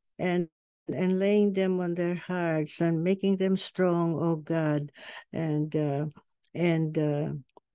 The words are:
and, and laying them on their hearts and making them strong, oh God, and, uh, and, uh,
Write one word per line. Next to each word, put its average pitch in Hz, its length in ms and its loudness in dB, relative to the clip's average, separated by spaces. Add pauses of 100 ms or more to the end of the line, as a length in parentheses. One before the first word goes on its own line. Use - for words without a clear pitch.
(180)
and, 175 300 0 (440)
and 185 280 0
laying 202 340 4
them 190 260 2
on 175 140 -2
their 175 220 0
hearts 165 640 -2
and 165 220 2
making 190 340 2
them 190 180 2
strong, 170 640 0
oh 165 180 0
God, 151 540 -2 (400)
and, 151 440 -2
uh, 147 300 0 (500)
and, 160 420 0
uh, 147 360 0 (420)